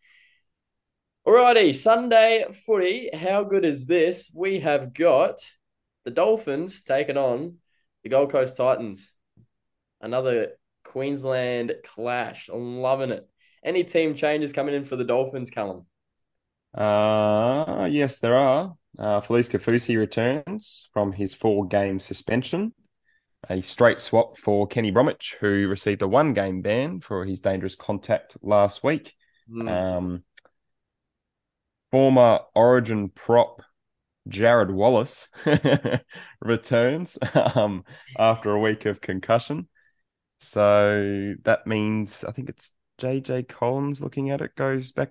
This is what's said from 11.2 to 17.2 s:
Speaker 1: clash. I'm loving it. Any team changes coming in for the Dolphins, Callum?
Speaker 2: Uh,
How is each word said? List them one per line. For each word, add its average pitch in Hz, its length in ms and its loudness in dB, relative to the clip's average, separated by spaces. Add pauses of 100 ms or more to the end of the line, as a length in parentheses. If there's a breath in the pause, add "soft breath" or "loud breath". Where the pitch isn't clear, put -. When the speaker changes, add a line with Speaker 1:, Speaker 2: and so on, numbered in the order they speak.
Speaker 1:
clash. 120 680 -8
I'm 120 300 -10
loving 131 300 0
it. - 180 -8 (360)
Any 180 180 0
team 165 320 0
changes 151 380 -2
coming 143 220 -4
in 139 100 -4
for 135 120 -10
the 123 80 -2
Dolphins, 127 440 -2
Callum? 95 380 -8 (880)
Speaker 2:
Uh, 107 1160 0